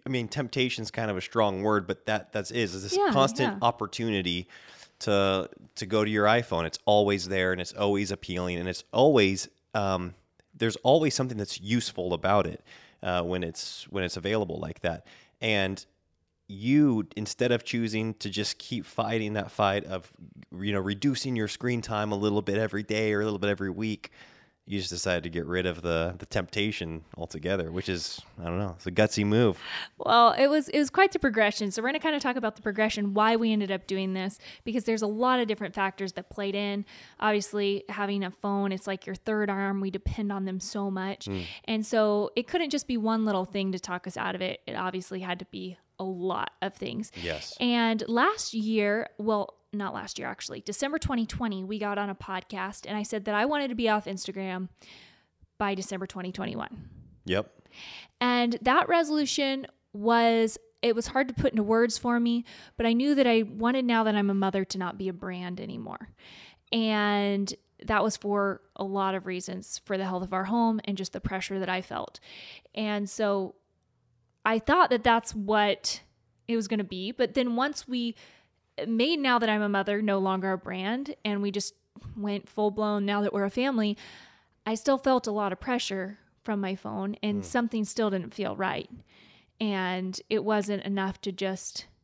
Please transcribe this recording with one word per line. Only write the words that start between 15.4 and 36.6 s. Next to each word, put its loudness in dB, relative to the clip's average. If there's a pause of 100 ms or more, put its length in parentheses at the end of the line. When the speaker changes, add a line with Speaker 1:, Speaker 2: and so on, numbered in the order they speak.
Speaker 1:
And 0 (640)
you, 4
instead -2
of 2
choosing -2
to -8
just -4
keep -6
fighting -2
that -4
fight 2
of, -8 (440)
you -2
know, 2
reducing 0
your 0
screen -2
time -2
a 2
little 2
bit 0
every 0
day 2
or 2
a 0
little -2
bit 2
every -2
week, -4 (560)
you -2
just -4
decided 0
to -8
get -4
rid 0
of -2
the, 0
the -14
temptation -2 (140)
altogether, -4
which -4
is, -6 (200)
I -10
don't -4
know, -4
it's -20
a -4
gutsy 2
move. 4 (400)
Speaker 2:
Well, 6
it 6
was, 2
it 0
was 2
quite 4
the -2
progression. 2
So -4
we're 0
gonna 0
kinda 0
talk -2
about -2
the -20
progression, 0
why 6
we 2
ended 0
up -4
doing -2
this, -4 (240)
because -4
there's 0
a 0
lot 2
of 0
different -4
factors -2
that -12
played -4
in. -4 (340)